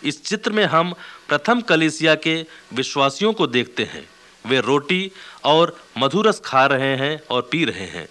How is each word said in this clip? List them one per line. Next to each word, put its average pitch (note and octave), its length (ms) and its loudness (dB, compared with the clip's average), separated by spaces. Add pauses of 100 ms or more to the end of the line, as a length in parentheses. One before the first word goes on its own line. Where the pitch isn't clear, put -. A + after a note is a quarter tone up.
इस C#3+ 200 -6
चित्र G#3+ 280 -4
में G#3 140 0
हम E3+ 280 0 (340)
प्रथम G#3+ 340 0
कलीसिया D#3+ 540 2
के D#3+ 300 -4 (280)
विश्वासियों C#3 600 0
को F#3+ 140 0
देखते A#2+ 360 -2
हैं। D#2 260 -12 (360)
वे C3 160 2
रोटी C#3+ 500 0 (320)
और D#3+ 360 2 (180)
मधुरस F#3+ 480 0
खा C3+ 200 4
रहे C3+ 300 2
हैं C#3+ 340 -4
और B2 220 -2
पी D#3+ 140 0
रहे G2 200 -6
हैं। F2 260 -12